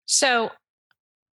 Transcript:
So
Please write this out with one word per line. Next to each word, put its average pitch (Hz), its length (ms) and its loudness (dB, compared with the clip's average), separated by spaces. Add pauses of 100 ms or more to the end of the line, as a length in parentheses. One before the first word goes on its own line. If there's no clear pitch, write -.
So 240 440 0 (840)